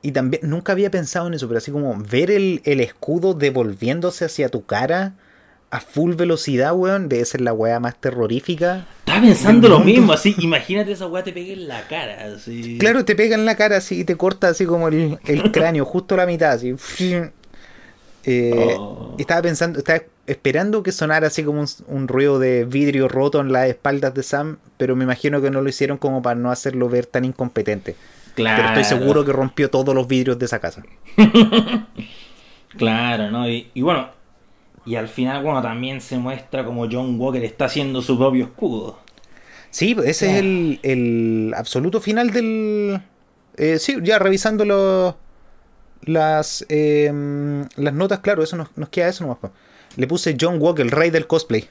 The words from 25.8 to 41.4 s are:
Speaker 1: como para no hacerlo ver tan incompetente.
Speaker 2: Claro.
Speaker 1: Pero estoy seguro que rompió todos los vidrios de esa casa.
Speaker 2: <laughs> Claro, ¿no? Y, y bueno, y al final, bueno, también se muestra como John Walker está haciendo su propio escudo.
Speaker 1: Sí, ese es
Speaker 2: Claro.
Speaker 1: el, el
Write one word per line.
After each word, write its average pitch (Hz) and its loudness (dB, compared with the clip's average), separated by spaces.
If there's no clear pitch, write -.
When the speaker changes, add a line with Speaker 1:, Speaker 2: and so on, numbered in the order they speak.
Speaker 1:
como 131 -2
para 123 0
no 123 -2
hacerlo 123 -2
ver 120 0
tan 127 -4
incompetente. 107 -4
Speaker 2:
Claro. 110 2
Speaker 1:
Pero 113 4
estoy 104 2
seguro 143 2
que 139 0
rompió 135 0
todos 135 2
los 127 0
vidrios 127 0
de 127 -2
esa 120 -4
casa. 87 -10
Speaker 2:
<laughs> 220 6
Claro, 113 -2
¿no? 120 -4
Y, 117 -6
y 127 -6
bueno, 143 0
y 117 -6
al 113 -6
final, 131 -4
bueno, 143 -2
también 127 -8
se - -8
muestra 127 -8
como 117 -6
John 123 -4
Walker 127 -4
está 113 -4
haciendo 131 -4
su 123 0
propio 127 2
escudo. 110 -6
Speaker 1:
Sí, 220 0
ese 135 2
es 160 -2
Speaker 2:
Claro. 196 2
Speaker 1:
el, 180 0
el 117 0